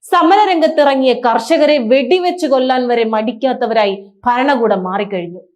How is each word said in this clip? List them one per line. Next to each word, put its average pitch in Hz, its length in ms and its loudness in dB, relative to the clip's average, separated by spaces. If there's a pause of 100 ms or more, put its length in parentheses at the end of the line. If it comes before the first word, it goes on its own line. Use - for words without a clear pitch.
സമരരംഗത്തിറങ്ങിയ 320 1120 2
കർഷകരെ 277 640 0
വെടിവെച്ച് 302 720 0
കൊല്ലാൻ 254 400 0
വരെ 240 160 0
മടിക്കാത്തവരായി 220 1000 -2 (200)
ഭരണകൂടം 240 580 0
മാറിക്കഴിഞ്ഞു. 185 560 -6 (160)